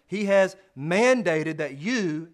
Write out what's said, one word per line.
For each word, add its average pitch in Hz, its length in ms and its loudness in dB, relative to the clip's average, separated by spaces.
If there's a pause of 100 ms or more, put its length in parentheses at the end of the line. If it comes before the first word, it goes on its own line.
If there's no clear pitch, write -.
he 202 200 -6
has 196 320 4 (200)
mandated 165 800 0
that 139 200 -8
you, 170 560 -4